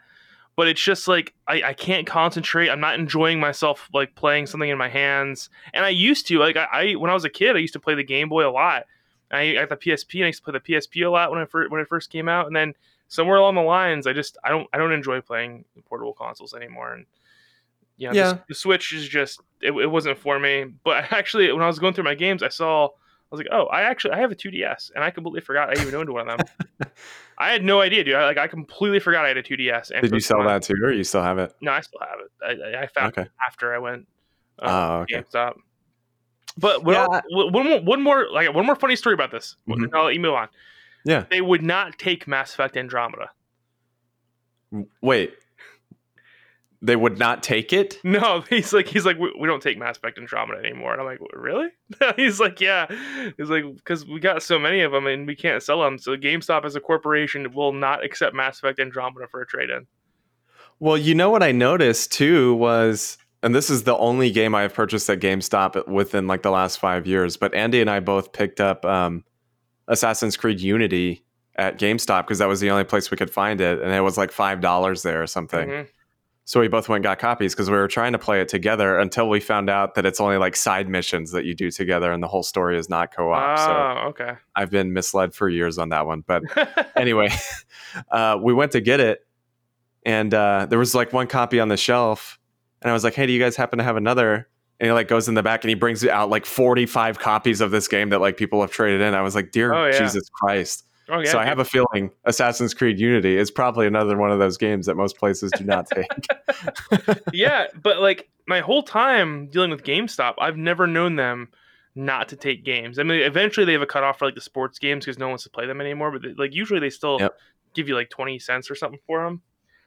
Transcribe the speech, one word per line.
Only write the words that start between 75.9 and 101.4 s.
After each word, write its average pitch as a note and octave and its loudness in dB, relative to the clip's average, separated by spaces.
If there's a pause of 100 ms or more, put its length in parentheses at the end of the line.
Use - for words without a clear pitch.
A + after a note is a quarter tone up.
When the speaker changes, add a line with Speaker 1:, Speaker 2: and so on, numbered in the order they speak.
Speaker 2:
So - 2
we A2+ 4
both A2 0
went A2 2
and G2 -2
got G2 0
copies A#2 0
'cause G2 -2
we G#2 2
were G2 2
trying A#2+ 0
to A#2 0
play G2+ 0
it F#2 -2
together G2 2
until A2 0
we G#2 2
found G2+ -2
out G2 0
that F#2+ 2
it's F#2+ 0
only, G2+ 2
like, F#2 0
side G2 0
missions F2 -4
that F2+ -4
you E2+ -6
do F2+ -4
together F2 0
and F2 -2
the E2+ -4
whole F#2 -2
story F2 0
is E2 -6
not E2+ -2
co-op. C3+ 0
So D#3 2
Speaker 1:
Oh, C#3 -2
okay. B2 -10 (220)
Speaker 2:
I've G2 -2
been F#2 0
misled F#2 -2
for G2+ 0
years E2+ -2
on E2 -2
that D#2 0
one. D#2+ -6
But F2 0
Speaker 1:
<laughs> - -2
Speaker 2:
anyway, A2 2
<laughs> - -10
uh, A2 2
we A#2 4
went C#3 2
to B2 2
get A#2+ 4
it A2+ 2 (800)
and, A2 2
uh, G2+ 4
there A#2 4
was, A#2+ 2
like, A#2+ 2
one B2+ 2
copy A#2+ 2
on A2 2
the G2+ 2
shelf A#2+ 0 (460)
and A#2+ 2
I - 4
was A2 0
like, A#2 2
"Hey, C3+ 2
do B2+ 2
you A#2+ 2
guys B2 2
happen A#2+ -2
to A#2 2
have A#2 0
another?" A2+ 2 (320)
And A#2 0
he, A2+ 4
like, A#2 2
goes A2+ 2
in A#2 0
the A2 2
back A2 0
and A2+ 0
he A2+ 4
brings A2+ 0
out, G#2 2
like, G#2+ 0
forty-five B2 2
copies G#2+ 2
of G#2 2
this G#2 0
game G#2 2
that, G2+ 4
like, F#2+ 2
people G#2 2
have F#2+ 0
traded G2+ 2
in. G#2 2
I F#2+ 2
was G2 -2
like, G2 -2
"Dear A#2+ 2
Speaker 1:
Oh, D#3+ 2
yeah. C3+ 4
Speaker 2:
Jesus A#2+ -2
Christ." G2+ -2 (240)
Speaker 1:
Oh, E3 -2
yeah, D3+ 0
Speaker 2:
So B2+ 2
I A2 2